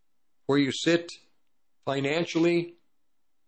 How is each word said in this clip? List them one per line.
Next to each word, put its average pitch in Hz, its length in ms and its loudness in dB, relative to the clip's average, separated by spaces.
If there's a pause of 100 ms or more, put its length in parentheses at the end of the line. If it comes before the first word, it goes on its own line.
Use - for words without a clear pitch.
(460)
where 143 140 2
you 135 120 2
sit 170 400 0 (760)
financially, 165 880 0 (720)